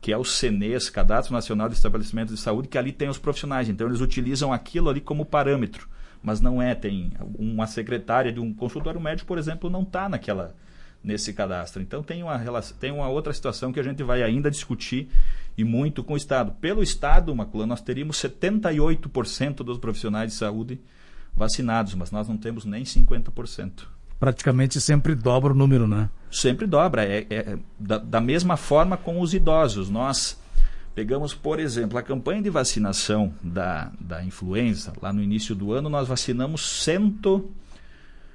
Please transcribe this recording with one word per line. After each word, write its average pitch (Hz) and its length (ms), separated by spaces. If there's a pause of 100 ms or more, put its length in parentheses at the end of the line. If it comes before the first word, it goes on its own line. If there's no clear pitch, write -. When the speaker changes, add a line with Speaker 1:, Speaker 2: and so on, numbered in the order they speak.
Speaker 1:
que 110 120
é 107 40
o 127 80
cenes, 113 640
Cadastro 104 420
Nacional 110 360
de 113 80
Estabelecimentos 110 580
de 104 60
Saúde, 120 260
que - 100
ali 131 140
tem 139 180
os 139 100
profissionais. 139 500
Então, 107 180
eles 123 140
utilizam 131 520
aquilo 156 360
ali 143 120
como 147 240
parâmetro. 139 640 (320)
Mas 107 200
não 127 200
é. 123 140
Tem 98 380 (260)
uma 110 300
secretária 117 640
de 117 80
um 113 120
consultório 147 480
médico, 160 280
por 175 100
exemplo, 160 320
não 185 140
tá 190 240
naquela, 98 480 (480)
nesse 104 280
cadastro. 90 480
Então, - 220
tem 170 200
uma 160 140
relação, 117 420
tem 135 120
uma 143 180
outra 147 240
situação 127 400
que 131 60
a 143 60
gente 139 180
vai 123 220
ainda 131 260
discutir 135 580 (480)
e 110 80
muito 127 380
com 147 120
o - 20
Estado. 127 360
Pelo 202 300
Estado, 156 520
Macula, 107 320
nós 120 160
teríamos 143 340
setenta 185 560
e 147 80
oito 156 280
por 123 180
cento 139 360
dos 123 160
profissionais 110 540
de - 60
saúde 110 420 (540)
vacinados, 110 600
mas 87 160
nós 107 180
não 110 80
temos 113 280
nem 110 200
cinquenta - 460
por 117 160
cento. - 420 (300)
Speaker 2:
Praticamente 131 600
sempre 151 340
dobra 127 380
o 131 40
número, 135 320
né? 104 200 (220)
Speaker 1:
Sempre 127 360
dobra. 151 380
É, 104 240
é, 107 60
é 107 240 (200)
da, 107 200
da 113 220
mesma 165 360
forma 170 400
com 170 240
os 170 140
idosos. 156 560
Nós 127 500 (540)
pegamos, 135 400
por 156 240
exemplo, 120 400
a 123 40
campanha 135 380
de 208 80
vacinação 107 920
da, 87 480 (100)
da 85 220
influenza. 95 720 (100)
Lá 98 100
no 104 100
início 107 320
do 101 180
ano, 139 160
nós 143 180
vacinamos 127 800
cento, 196 640 (840)